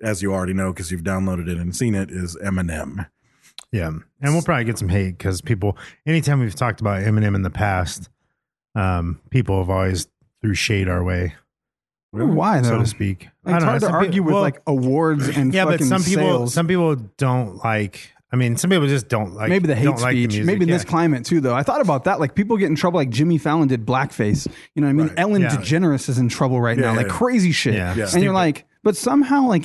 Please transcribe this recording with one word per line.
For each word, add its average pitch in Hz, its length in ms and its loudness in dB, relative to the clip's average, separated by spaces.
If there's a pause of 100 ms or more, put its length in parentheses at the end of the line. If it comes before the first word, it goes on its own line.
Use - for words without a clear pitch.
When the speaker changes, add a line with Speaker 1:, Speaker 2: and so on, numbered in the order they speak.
Speaker 1:
as 107 200 -4
you 98 120 -2
already 92 200 -2
know, 95 200 -2
'cause 85 180 -10
you've 85 120 -6
downloaded 95 440 -2
it 87 100 -4
and 87 160 -4
seen 117 220 -2
it, 98 160 -4
is 87 320 -8
Eminem. 87 640 -4 (640)
Speaker 2:
Yeah. 87 160 -2 (340)
And 143 120 2
we'll 170 80 2
probably 135 240 0
get 113 120 -2
some 98 120 -2
hate 92 280 0
'cause 92 240 -4
people, 101 360 -2 (280)
anytime 143 360 2
we've 107 120 -2
talked 117 280 -4
about 101 220 0
Eminem 107 300 2
in 98 100 0
the 90 60 -4
past, 92 600 -2 (680)
um, 87 540 -2
people 98 300 0
have 90 100 -2
always 92 380 -2 (340)
threw 104 120 0
shade 95 360 0
our 87 140 0
way. 90 320 -2 (760)
Speaker 3:
Why, 165 500 2
Speaker 2:
So 120 100 2
Speaker 3:
though? 117 80 2
Speaker 2:
to 117 60 2
speak. 101 440 -4 (160)
Speaker 3:
Like, 180 80 -2
Speaker 2:
I 170 40 2
Speaker 3:
it's 165 60 2
Speaker 2:
don't 160 60 2
Speaker 3:
hard 233 120 0
Speaker 2:
know. 208 60 2
Speaker 3:
to 180 60 0
Speaker 2:
Some - 20 0
Speaker 3:
argue 180 160 2 (100)
Speaker 2:
peop-, 170 40 0
Speaker 3:
with, 156 80 2
Speaker 2:
well, 202 100 2
Speaker 3:
like, 151 240 -2
awards 139 640 2
and 131 240 0
Speaker 2:
yeah, 185 120 2
Speaker 3:
fucking 165 140 2
Speaker 2:
but 151 80 2
some 175 160 4
people, 170 200 2
Speaker 3:
sales. 123 300 0
Speaker 2:
some 170 140 0
people 170 280 2 (220)
don't 127 460 -2
like, 107 480 -4 (200)
I 123 60 -2
mean, 120 200 2
some 175 120 0
people 165 180 4
just 139 220 0
don't 104 260 -2
like, 107 140 -2
Speaker 3:
Maybe 180 180 2
the 143 80 0
hate 110 100 2
Speaker 2:
don't 143 160 2
like 127 140 2
the 120 80 2
Speaker 3:
speech. 117 80 0
Speaker 2:
music. 107 140 0
Speaker 3:
Maybe 185 180 2
in 170 60 2
this 127 140 2
Speaker 2:
Yeah. - 60 -12
Speaker 3:
climate, 160 360 0
too, 170 160 2
though. 127 120 2
I 135 100 0
thought 269 180 0
about 151 240 0
that. 190 160 0
Like, 139 140 -2
people 208 220 0
get 190 100 0
in 151 80 0
trouble, 180 240 0
like, 135 100 0
Jimmy 151 280 2
Fallon 156 300 2
did 120 180 -2
blackface. 123 640 -2 (280)
You 151 60 -2
know 147 60 2
what - 40 2
I - 20 2
mean? 156 160 2
Speaker 1:
Right. 165 100 -4
Speaker 3:
Ellen 202 220 2
Speaker 2:
Yeah. 120 160 2
Speaker 3:
DeGeneres 151 520 0
is 123 80 -2
in 123 120 2
trouble 127 320 0
right 117 160 0
Speaker 1:
Yeah, 135 80 2
Speaker 3:
now. 113 60 0
Speaker 1:
yeah, 113 80 2
Speaker 3:
Like, 110 80 -2
Speaker 1:
yeah. 92 60 -4
Speaker 3:
crazy 220 380 2
shit. 120 240 0
Speaker 2:
Yeah. 90 200 -2
Speaker 1:
Yeah. 110 80 -2
Speaker 3:
And 98 60 -4
Speaker 2:
Stupid. 175 140 2
Speaker 3:
you're 190 100 2
like, 175 320 0 (180)
but 214 120 2
somehow, 269 520 2
like, 180 180 2